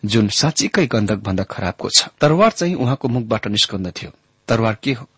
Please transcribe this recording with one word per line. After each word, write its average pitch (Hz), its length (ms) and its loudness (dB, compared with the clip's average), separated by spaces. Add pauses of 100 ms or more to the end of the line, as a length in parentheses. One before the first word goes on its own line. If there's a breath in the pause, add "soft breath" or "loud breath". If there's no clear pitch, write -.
जुन 104 240 2
साँच्चीकै 151 580 0
गन्धकभन्दा 104 580 0
खराबको - 460 -6
छ। - 180 2 (120)
तरवार 165 300 6
चाहिँ 180 240 -2
उहाँको 127 340 -2
मुखबाट 113 380 -2
निस्कन्दथ्यो। 101 640 -4 (380)
तरवार 113 340 2
के 139 100 -2
हो? 123 260 -8